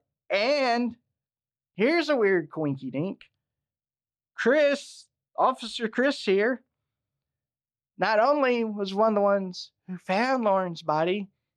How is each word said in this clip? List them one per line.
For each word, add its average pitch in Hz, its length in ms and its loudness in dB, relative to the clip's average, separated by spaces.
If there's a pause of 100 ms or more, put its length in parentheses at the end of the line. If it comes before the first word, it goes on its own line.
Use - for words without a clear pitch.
(300)
and 240 680 0 (800)
here's 294 340 2
a 294 80 2
weird 190 320 2
coinky 135 420 -6
dink. 156 300 -6 (1160)
Chris, 285 720 0 (300)
Officer 233 520 -2
Chris 269 340 0
here, 214 400 0 (1400)
not 208 220 2
only 254 420 2
was 208 320 -6
one 220 140 4
of 220 80 2
the 202 40 2
ones 202 520 -2 (160)
who 180 100 -10
found 240 460 0
Lauren's 185 380 0
body, 170 460 0 (280)